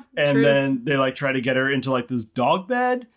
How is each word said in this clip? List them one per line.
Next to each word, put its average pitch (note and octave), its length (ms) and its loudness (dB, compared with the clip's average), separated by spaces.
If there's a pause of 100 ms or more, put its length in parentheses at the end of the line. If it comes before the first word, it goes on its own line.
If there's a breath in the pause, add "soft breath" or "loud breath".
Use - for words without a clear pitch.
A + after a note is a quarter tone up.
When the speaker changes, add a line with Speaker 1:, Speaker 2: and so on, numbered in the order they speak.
(180)
Speaker 1:
And C#3+ 200 2
Speaker 2:
true. C#3 60 4
Speaker 1:
then C#3 420 2
they, C#3 120 0
like, C3 160 0
try C3+ 180 -4
to C3 100 -2
get B2+ 160 0
her C3 120 0
into, C3+ 220 -2
like, B2 160 -2
this A#2+ 180 -4
dog D#3+ 420 -2
bed B3 380 -2 (120)